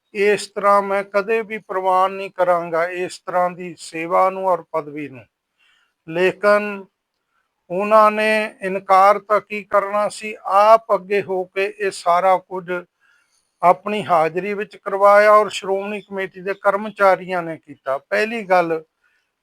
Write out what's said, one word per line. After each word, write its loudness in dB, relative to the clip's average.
ਇਸ 0
ਤਰ੍ਹਾਂ 2
ਮੈਂ -4
ਕਦੇ -2
ਵੀ -12
ਪ੍ਰਵਾਨ 0
ਨਹੀਂ -10
ਕਰਾਂਗਾ। -2
ਇਸ -8
ਤਰ੍ਹਾਂ -2
ਦੀ -14
ਸੇਵਾ -2
ਨੂੰ -6
ਔਰ -2
ਪਦਵੀ -8
ਨੂੰ। -20
ਲੇਕਿਨ 0
ਉਹਨਾਂ 4
ਨੇ -2
ਇਨਕਾਰ 2
ਤਾਂ -2
ਕੀ -10
ਕਰਨਾ -2
ਸੀ, -12
ਆਪ 4
ਅੱਗੇ -2
ਹੋ -4
ਕੇ -6
ਇਹ -4
ਸਾਰਾ 2
ਕੁਝ -12
ਆਪਣੀ 2
ਹਾਜ਼ਰੀ 0
ਵਿੱਚ -12
ਕਰਵਾਇਆ 4
ਔਰ 6
ਸ਼੍ਰੋਮਣੀ -6
ਕਮੇਟੀ -10
ਦੇ -6
ਕਰਮਚਾਰੀਆਂ 0
ਨੇ -8
ਕੀਤਾ। -8
ਪਹਿਲੀ -4
ਗੱਲ, 0